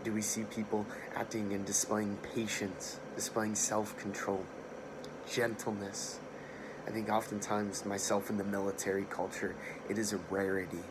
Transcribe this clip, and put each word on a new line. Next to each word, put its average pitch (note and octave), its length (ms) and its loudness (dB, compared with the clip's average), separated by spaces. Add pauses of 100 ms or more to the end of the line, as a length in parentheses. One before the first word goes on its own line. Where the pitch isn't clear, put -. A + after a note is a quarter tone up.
Do A2 100 2
we G#2+ 80 2
see A2 220 2
people G#2 420 2 (300)
acting G#2+ 380 0
and G2 120 0
displaying G#2 520 4 (180)
patience, G#2 640 0 (160)
displaying G#2+ 400 2
self-control, G#2 880 0 (840)
gentleness? G#2 920 0 (680)
I - 40 -4
think G#2+ 180 0
oftentimes, G#2 760 2
myself G2+ 440 2
in G#2+ 80 2
the G2 80 2
military G2 640 2
culture, F#2 460 -2 (340)
it G#2 80 2
is G#2 160 2
a G2 40 2 (120)
rarity F#2+ 600 2